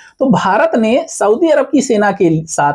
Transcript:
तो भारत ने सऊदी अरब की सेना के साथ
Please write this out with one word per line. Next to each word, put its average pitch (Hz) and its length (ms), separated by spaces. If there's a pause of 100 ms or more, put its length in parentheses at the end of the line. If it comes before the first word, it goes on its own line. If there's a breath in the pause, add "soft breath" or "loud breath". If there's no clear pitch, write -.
(180 loud breath)
तो 269 120
भारत 214 440
ने 226 340
सऊदी 247 420
अरब 285 220
की 277 100
सेना 208 300
के 165 340
साथ 143 280